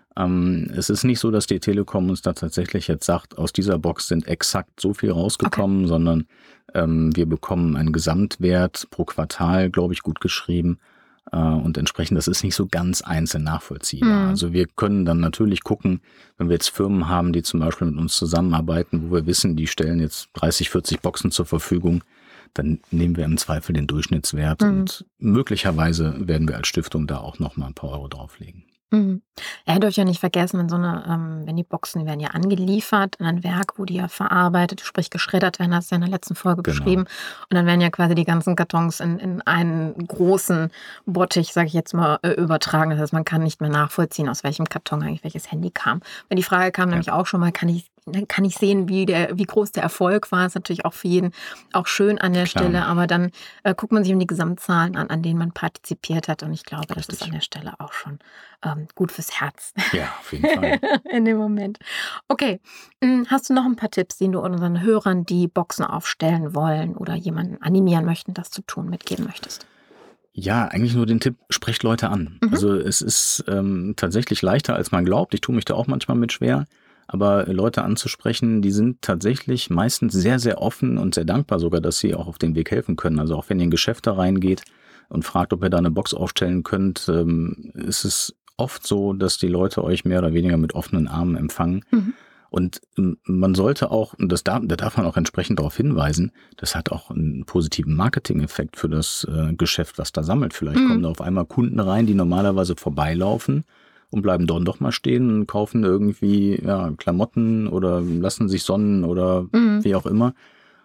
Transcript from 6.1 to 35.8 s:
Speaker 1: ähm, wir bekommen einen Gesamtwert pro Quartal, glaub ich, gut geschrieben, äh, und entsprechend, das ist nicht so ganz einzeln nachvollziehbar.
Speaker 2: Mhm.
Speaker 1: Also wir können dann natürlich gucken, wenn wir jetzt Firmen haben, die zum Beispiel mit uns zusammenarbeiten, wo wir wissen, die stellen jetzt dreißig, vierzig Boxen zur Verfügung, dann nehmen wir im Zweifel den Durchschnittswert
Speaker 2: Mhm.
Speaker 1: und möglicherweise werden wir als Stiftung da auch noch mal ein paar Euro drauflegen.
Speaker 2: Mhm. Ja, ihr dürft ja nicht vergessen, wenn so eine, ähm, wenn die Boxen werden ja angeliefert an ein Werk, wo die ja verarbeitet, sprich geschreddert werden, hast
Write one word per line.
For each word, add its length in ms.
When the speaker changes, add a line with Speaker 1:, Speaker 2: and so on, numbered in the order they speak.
Speaker 1:
ähm, 420
wir 120
bekommen 500
einen 160
Gesamtwert 960
pro 160
Quartal, 640
glaub 240
ich, 80
gut 180
geschrieben, 600
äh, 60
und 400
entsprechend, 400
das 100
ist 160
nicht 120
so 100
ganz 380
einzeln 400
nachvollziehbar. 800
Speaker 2:
Mhm. 60
Speaker 1:
Also 240
wir 120
können 400
dann 140
natürlich 440
gucken, 380
wenn 120
wir 60
jetzt 160
Firmen 360
haben, 240
die 120
zum 160
Beispiel 280
mit 120
uns 180
zusammenarbeiten, 920
wo 60
wir 120
wissen, 280
die 120
stellen 320
jetzt 340
dreißig, 380
vierzig 300
Boxen 300
zur 140
Verfügung, 580
dann 240
nehmen 280
wir 80
im 120
Zweifel 360
den 120
Durchschnittswert 800
Speaker 2:
Mhm. 60
Speaker 1:
und 260
möglicherweise 1080
werden 200
wir 100
als 100
Stiftung 380
da 140
auch 180
noch 180
mal 120
ein 80
paar 160
Euro 160
drauflegen. 560
Speaker 2:
Mhm. 320
Ja, 60
ihr 80
dürft 160
ja 80
nicht 160
vergessen, 380
wenn 100
so 80
eine, 320
ähm, 360
wenn 120
die 80
Boxen 400
werden 160
ja 80
angeliefert 880
an 80
ein 160
Werk, 340
wo 60
die 120
ja 120
verarbeitet, 720
sprich 300
geschreddert 500
werden, 160
hast 160